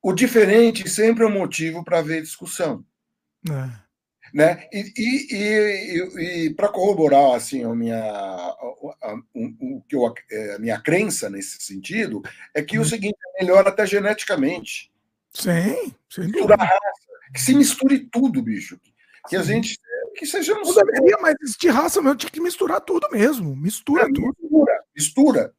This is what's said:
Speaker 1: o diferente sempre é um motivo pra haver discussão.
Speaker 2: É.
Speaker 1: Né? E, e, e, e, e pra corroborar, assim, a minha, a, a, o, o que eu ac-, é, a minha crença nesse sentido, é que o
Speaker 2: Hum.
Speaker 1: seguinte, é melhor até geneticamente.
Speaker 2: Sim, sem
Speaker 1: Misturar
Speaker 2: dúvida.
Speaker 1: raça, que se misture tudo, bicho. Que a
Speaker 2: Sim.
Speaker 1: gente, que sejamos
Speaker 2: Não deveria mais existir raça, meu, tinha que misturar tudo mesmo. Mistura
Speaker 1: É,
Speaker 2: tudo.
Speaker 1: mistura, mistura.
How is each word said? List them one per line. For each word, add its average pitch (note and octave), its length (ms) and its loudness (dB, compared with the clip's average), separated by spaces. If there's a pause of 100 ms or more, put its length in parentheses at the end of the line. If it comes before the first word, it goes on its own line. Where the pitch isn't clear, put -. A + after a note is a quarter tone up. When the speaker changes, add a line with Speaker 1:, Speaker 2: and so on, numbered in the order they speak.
Speaker 1:
o F#3+ 100 0
diferente A3+ 760 4
sempre A3+ 360 2
é - 20 4
um G#3+ 120 4
motivo E3 460 -6
pra E3+ 140 0
haver D#3+ 240 -4
discussão. D#3+ 640 -8 (640)
Speaker 2:
É. C3 380 -8 (440)
Speaker 1:
Né? D#3+ 400 2
E, G#3+ 240 -8
e, B3 380 -4
e, G#3 640 -2
e, F3 500 -6
e D3+ 80 -4
pra G#3 140 0
corroborar, D#3 680 4
assim, A#2+ 300 -6
a A#2 100 -4
minha, A#2 240 -4
a, G2 580 -8 (460)
a, G#2+ 120 -10 (200)
o, B2+ 440 -10
o - 100 -16
que D3 80 -6
eu B2 100 2
ac-, A#2 240 -8
é, G#2+ 260 -8
a - 20 -12
minha A2 220 -4
crença E3 500 -2
nesse G2 320 -12
sentido, G2+ 580 -8 (340)
é D3+ 80 -2
que - 160 -4
o - 40 2
Speaker 2:
Hum. - 20 2
Speaker 1:
seguinte, G3+ 320 -6 (200)
é F#3+ 60 -2
melhor F#3 240 6
até G3 200 0
geneticamente. F#3+ 1040 -4 (400)
Speaker 2:
Sim, G#3 600 -2 (160)
sem F#3 140 -8
Speaker 1:
Misturar A3 340 4
Speaker 2:
dúvida. F3+ 60 2
Speaker 1:
raça, - 680 -4
que - 80 -10
se C4 140 2
misture C#4 440 4 (140)
tudo, A#3+ 300 0
bicho. - 360 -6 (500)
Que F3 80 -4
a F#3+ 60 0
Speaker 2:
Sim. D#3 120 0
Speaker 1:
gente, - 240 -2 (380)
que D#4 100 -10
sejamos F#4+ 500 -2
Speaker 2:
Não G3+ 80 8
deveria C#4+ 340 4
mais D#4 220 2
existir C#4+ 300 -2
raça, D#4+ 320 2
meu, C#4 140 4
tinha - 140 -10
que D#4 100 -10
misturar F4+ 420 -2
tudo G4 280 -2
mesmo. G#3 460 0
Mistura G#3+ 480 0
Speaker 1:
É, C#4 80 0
Speaker 2:
tudo. C4+ 300 -2
Speaker 1:
mistura, D4+ 300 4 (220)
mistura. F3 640 2